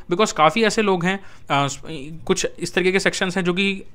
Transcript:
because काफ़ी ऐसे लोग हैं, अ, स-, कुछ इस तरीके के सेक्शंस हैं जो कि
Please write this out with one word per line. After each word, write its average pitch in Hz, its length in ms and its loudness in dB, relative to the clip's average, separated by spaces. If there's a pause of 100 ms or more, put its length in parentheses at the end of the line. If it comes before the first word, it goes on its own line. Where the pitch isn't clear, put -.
(120)
because 202 200 2
काफ़ी 160 320 4
ऐसे 214 180 2
लोग 190 240 2
हैं, 190 140 0
अ, 139 480 -2
स-, - 140 -8 (440)
कुछ 185 220 0 (120)
इस 170 140 -6
तरीके 185 180 2
के 190 80 2
सेक्शंस 190 380 0
हैं 185 60 0
जो 175 100 2
कि 196 300 -2 (120)